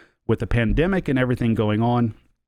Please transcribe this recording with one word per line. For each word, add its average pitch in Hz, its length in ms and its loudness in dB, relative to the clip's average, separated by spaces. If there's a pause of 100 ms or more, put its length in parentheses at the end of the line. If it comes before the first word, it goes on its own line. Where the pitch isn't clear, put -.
(280)
with 110 120 0
the 110 80 -6
pandemic 135 600 0
and 135 100 0
everything 123 380 0
going 107 260 0
on, 120 320 0 (340)